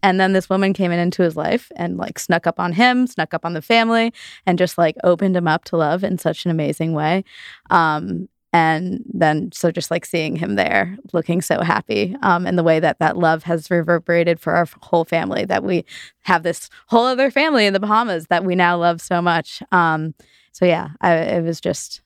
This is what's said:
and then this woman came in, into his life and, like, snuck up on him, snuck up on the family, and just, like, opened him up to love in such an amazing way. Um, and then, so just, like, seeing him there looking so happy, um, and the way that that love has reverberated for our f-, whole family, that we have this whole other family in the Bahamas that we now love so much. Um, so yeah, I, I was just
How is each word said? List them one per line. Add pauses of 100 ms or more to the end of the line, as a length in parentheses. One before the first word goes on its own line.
and
then
this
woman
came
in,
into
his
life
and,
like,
snuck
up
on
him,
snuck
up
on
the
family, (360)
and
just,
like,
opened
him
up
to
love
in
such
an
amazing
way. (460)
Um, (260)
and
then,
so
just,
like,
seeing
him
there (140)
looking
so
happy,
um,
and
the
way
that
that
love
has
reverberated
for
our
f-,
whole
family,
that
we (380)
have
this (180)
whole
other
family
in
the
Bahamas
that
we
now
love
so
much. (120)
Um, (400)
so
yeah, (120)
I,
I
was
just